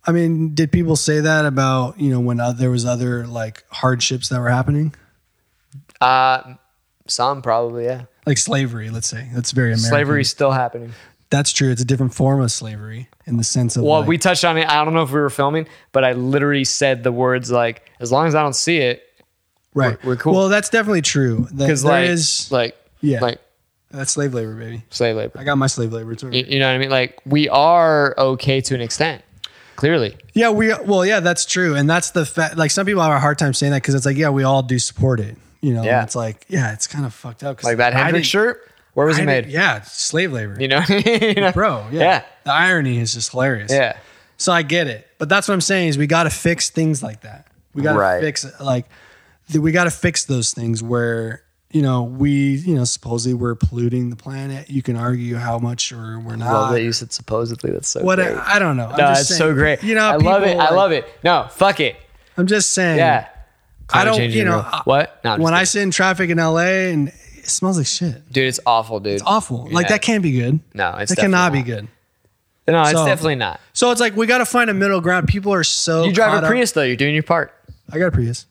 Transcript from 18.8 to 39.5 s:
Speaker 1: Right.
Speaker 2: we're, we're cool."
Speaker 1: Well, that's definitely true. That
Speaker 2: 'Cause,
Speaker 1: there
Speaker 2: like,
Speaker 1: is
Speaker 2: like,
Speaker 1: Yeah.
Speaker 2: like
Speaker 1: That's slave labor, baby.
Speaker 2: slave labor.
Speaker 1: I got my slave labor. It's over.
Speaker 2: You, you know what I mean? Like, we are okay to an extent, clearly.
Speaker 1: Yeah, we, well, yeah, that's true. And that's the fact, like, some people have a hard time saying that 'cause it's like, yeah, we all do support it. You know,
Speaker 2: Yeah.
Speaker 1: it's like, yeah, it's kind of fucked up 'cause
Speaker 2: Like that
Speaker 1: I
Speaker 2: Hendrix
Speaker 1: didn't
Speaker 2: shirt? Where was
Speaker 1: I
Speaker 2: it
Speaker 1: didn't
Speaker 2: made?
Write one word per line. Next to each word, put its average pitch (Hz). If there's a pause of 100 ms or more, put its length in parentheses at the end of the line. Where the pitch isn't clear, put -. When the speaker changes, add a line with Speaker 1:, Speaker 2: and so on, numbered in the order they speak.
Speaker 1:
Right. 123
Speaker 2:
we're, 127
we're 123
cool." 156
Speaker 1:
Well, 190
that's 208
definitely 208
true. 123
That 139
Speaker 2:
'Cause, 143
Speaker 1:
there 147 (100)
Speaker 2:
like, 135
Speaker 1:
is 170
Speaker 2:
like, 120 (240)
Speaker 1:
Yeah. 135
Speaker 2:
like 117 (520)
Speaker 1:
That's 139
slave 143
labor, 110
baby. 113
Speaker 2:
slave 117
labor. 110
Speaker 1:
I 139
got 143
my 135
slave 117
labor. 113
It's 113
over. 127
Speaker 2:
You, 127
you 139
know 135
what 131
I -
mean? 135
Like, 127
we 147
are 151
okay 135
to 135
an 123
extent, 117 (540)
clearly. 139 (180)
Speaker 1:
Yeah, 226
we, 220 (120)
well, 190
yeah, 208
that's 175
true. 175
And 143
that's 170
the 160
fact, 160
like, 160
some 196
people 196
have 160
a 143
hard 147
time 139
saying 143
that 135
'cause 139
it's 127
like, 139
yeah, 156
we 135
all 135
do 123
support 127
it. 107 (220)
You 135
know, 113
Speaker 2:
Yeah. 117
Speaker 1:
it's 113
like, 113
yeah, 131
it's 107
kind 147
of 117
fucked 120
up 139
'cause -
Speaker 2:
Like 117
that 120
Speaker 1:
I 127
Speaker 2:
Hendrix 170
Speaker 1:
didn't 165
Speaker 2:
shirt? 220 (320)
Where 139
was 156
Speaker 1:
I -
Speaker 2:
it -
Speaker 1:
didn't 127
Speaker 2:
made? 135